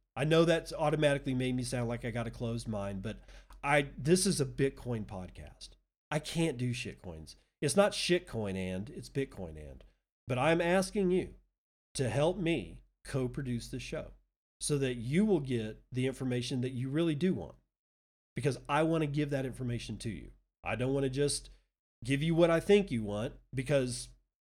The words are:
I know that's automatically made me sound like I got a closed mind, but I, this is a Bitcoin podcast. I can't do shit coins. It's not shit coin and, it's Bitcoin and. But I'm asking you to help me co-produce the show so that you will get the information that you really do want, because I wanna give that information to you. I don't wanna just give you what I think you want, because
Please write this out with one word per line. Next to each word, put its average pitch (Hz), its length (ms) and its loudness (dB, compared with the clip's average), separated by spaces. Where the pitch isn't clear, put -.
I 120 80 -4
know 160 220 8
that's 165 280 2
automatically 147 640 2
made 127 220 0
me 123 80 -2
sound 120 240 -2
like 120 160 -4
I 120 60 -4
got 117 180 -4
a - 20 -6
closed 117 380 -4
mind, 101 340 -4
but 104 180 -8
I, 143 240 4
this 165 260 4
is 175 160 2
a 135 60 2
Bitcoin 123 580 -2
podcast. 92 640 -12
I 151 100 0
can't 160 360 0
do 123 160 -2
shit 117 300 -8
coins. 80 320 -12
It's 143 160 0
not 202 160 6
shit - 360 0
coin 104 280 -4
and, 95 340 -2
it's - 200 -14
Bitcoin 98 460 -6
and. 69 260 -16
But 123 100 -2
I'm 160 220 4
asking 185 500 2
you 180 200 2
to 131 140 0
help 156 300 2
me 131 420 -2
co-produce 123 640 -4
the 131 100 -8
show - 340 -10
so 147 180 2
that 131 180 0
you 135 280 2
will 190 160 4
get 117 420 -4
the 127 140 0
information 127 560 -2
that 127 100 -2
you 127 160 -4
really 160 260 2
do 170 200 2
want, 85 200 -8
because 127 220 0
I 147 160 4
wanna 160 220 2
give 143 240 -2
that 135 140 -2
information 120 540 -6
to - 100 -8
you. 73 220 -8
I 90 100 -2
don't 127 200 0
wanna 139 160 0
just 139 400 -2
give 139 180 0
you 165 120 2
what 170 160 6
I 165 100 4
think 202 300 6
you 113 120 0
want, 104 320 -4
because 127 540 0